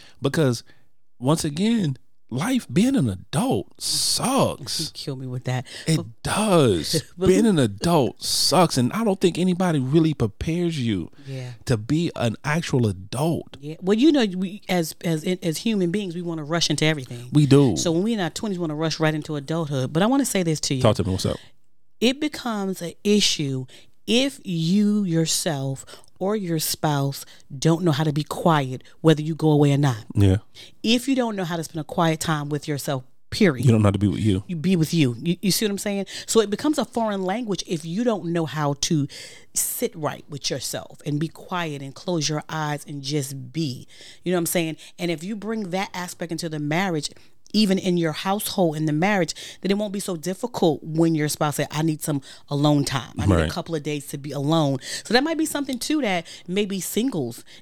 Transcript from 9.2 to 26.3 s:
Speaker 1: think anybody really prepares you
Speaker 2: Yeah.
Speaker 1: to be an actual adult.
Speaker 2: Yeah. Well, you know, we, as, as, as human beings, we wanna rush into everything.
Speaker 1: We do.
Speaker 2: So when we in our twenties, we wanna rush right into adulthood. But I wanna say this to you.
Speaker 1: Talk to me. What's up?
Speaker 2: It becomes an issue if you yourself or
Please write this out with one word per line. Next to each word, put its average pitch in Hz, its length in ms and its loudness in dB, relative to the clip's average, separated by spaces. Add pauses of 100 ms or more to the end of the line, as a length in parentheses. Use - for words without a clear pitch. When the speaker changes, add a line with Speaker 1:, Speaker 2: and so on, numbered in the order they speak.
Speaker 1:
think 180 160 2
anybody 180 440 2
really 151 340 4
prepares 165 640 -2
you 110 320 -2 (160)
Speaker 2:
Yeah. 131 240 -10 (160)
Speaker 1:
to 120 100 2
be 147 400 0
an 113 280 0
actual 147 420 0
adult. 107 760 -4
Speaker 2:
Yeah. 147 220 -12
Well, 202 160 2
you 302 140 6
know, 269 120 4
we, 185 440 -4
as, 175 260 0 (100)
as, 160 200 -2
as 180 340 -2
human 196 320 0
beings, 190 240 -4
we 180 80 -6
wanna 165 220 -6
rush 160 260 0
into 151 140 2
everything. 131 480 -2
Speaker 1:
We 147 140 8
do. 135 300 8
Speaker 2:
So 165 160 0
when 170 120 2
we 226 100 0
in 208 60 -2
our 165 100 -2
twenties, 196 280 -6
we 175 40 -4
wanna 151 140 -4
rush 156 240 -2
right 156 140 2
into 151 220 -6
adulthood. 143 560 -2
But 165 100 2
I 208 40 4
wanna 269 180 4
say 190 180 0
this 160 180 0
to - 140 -2
you. 123 80 0
Speaker 1:
Talk 107 140 6
to - 80 -2
me. 92 80 0
What's - 140 -2
up? - 100 -2 (640)
Speaker 2:
It 262 200 2
becomes 214 600 -6
an 165 120 -10 (100)
issue 147 600 0 (400)
if 262 380 0
you 196 600 2
yourself 156 800 -2 (340)
or 196 180 -2